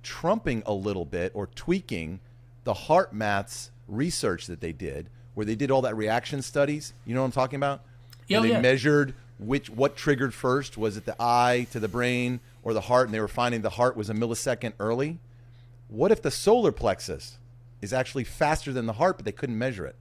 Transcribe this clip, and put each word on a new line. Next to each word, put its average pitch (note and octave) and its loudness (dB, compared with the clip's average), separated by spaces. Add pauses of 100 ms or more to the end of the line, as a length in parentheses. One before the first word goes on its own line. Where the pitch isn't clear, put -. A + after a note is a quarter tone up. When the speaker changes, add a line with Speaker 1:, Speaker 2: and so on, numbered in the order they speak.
Speaker 1:
trumping E3 -2
a G#2+ -2
little G2 -2
bit F2+ -4
or G2+ -6
tweaking F#2+ -4 (460)
the A2 0
Heart F3 2
Math's G2+ -2 (160)
research A2 -2
that E2+ -10
they E2+ -6
did, D2 -8 (240)
where G#2+ -4
they A2+ -2
did C3+ -2
all C3+ 6
that A2+ -2
reaction A2+ -2
studies. D3 -2 (120)
You A#2 -4
know C3 2
what C3+ 0
I'm B2 -2
talking C3+ -2
about? C#3 -2 (460)
Speaker 2:
Yeah, G3+ 4
Speaker 1:
Where A3 4
they - 4
Speaker 2:
yeah. - 2
Speaker 1:
measured C3+ 4 (260)
which, A#2+ -2
what C3 0
triggered C3+ 2
first. C3+ -2
Was G#2+ -2
it - -12
the A2+ -6
eye B2 4
to A#2+ -6
the G#2+ -2
brain B2 0 (240)
or A2+ -2
the G#2 0
heart? B2 4
And G#2+ -4
they A2 -2
were G#2 0
finding A#2+ 0
the G#2+ -2
heart B2 2
was G#2+ -4
a A2 -2
millisecond A#2 -2
early. C3 -2 (680)
What C3+ 2
if G#3 4
the C#3+ 0
solar G#3+ 4
plexus - -4 (440)
is G2+ -6
actually B2+ -2
faster D3+ 0
than B2 -2
the A2+ -2
heart, E3+ 2
but - -12
they G#2+ -2
couldn't A#2+ -4
measure A2+ -4
it? B1+ -12